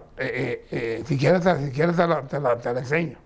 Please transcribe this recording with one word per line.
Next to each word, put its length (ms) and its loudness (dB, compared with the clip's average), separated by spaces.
Eh, 480 -6
eh, 40 -
eh, 360 -4
si 100 0
quieres, 260 4
te, 140 4
si 40 -6
quieres 260 2
te 100 4
la, 160 0
te 180 -6
la, 180 2
te 160 -4
la 60 -4
enseño. 460 -2